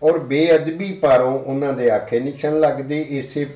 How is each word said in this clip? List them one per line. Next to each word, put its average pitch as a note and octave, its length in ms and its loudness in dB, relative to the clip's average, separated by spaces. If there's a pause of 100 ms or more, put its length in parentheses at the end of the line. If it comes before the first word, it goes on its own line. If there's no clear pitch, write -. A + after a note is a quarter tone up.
ਔਰ D#3+ 140 4
ਬੇਅਦਬੀ D#3+ 760 0
ਪਾਰੋਂ C3 460 2
ਉਹਨਾਂ C3+ 340 -4
ਦੇ A#2+ 180 2
ਆਖੇ A#2 280 0
ਨਹੀਂ C#3 180 -6
ਸਨ D3+ 220 0
ਲੱਗਦੇ। C#3+ 420 0
ਇਸੇ C#3+ 540 -6